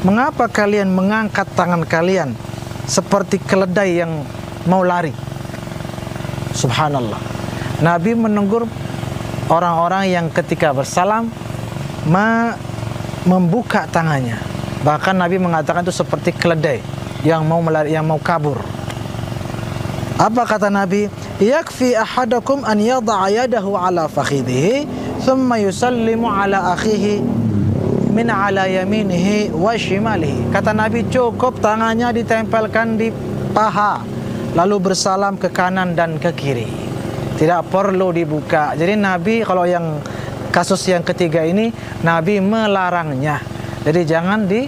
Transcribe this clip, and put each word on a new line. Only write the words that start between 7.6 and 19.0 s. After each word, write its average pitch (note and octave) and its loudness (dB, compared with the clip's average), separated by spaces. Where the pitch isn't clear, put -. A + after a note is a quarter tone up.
Nabi E3+ 2
menegur A3 2
orang-orang F3 2
yang F3 2
ketika D#3+ 2
bersalam G3+ 0
me-, A3 2
membuka F#3 2
tangannya. C#3 0
Bahkan D3+ 2
Nabi F3+ 2
mengatakan E3+ 0
itu F3+ -2
seperti C#3 -2
keledai D#3 0
yang D#3+ 2
mau E3 2
melari, D#3 0
yang D#3 0
mau D#3+ 0
kabur. D3+ 0